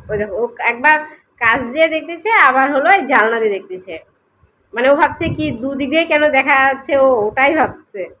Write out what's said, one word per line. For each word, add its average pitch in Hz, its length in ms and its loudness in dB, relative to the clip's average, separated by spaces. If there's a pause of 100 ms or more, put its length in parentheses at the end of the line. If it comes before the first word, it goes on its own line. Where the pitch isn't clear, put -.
(100)
ওই 208 80 -4
দেখো, 208 180 -6
ও 233 120 -2 (100)
একবার 254 400 2 (400)
কাছ 240 240 0
দিয়ে 294 260 0
দেখতেছে, 320 420 -6
আবার 277 420 4
হলো 294 180 2
এই 381 160 2
জানলা 226 340 2
দিয়ে 214 120 0
দেখতেছে। 185 460 -10 (720)
মানে 247 180 2
ও 285 60 6
ভাবছে 302 320 0
কি, 311 220 -4
দুদিক 262 400 -6
দিয়ে 330 140 2
কেন 302 240 0
দেখা 269 260 2
যাচ্ছে, 269 420 0
ও 254 300 2
ওটাই 269 280 0
ভাবছে। 208 540 -4 (120)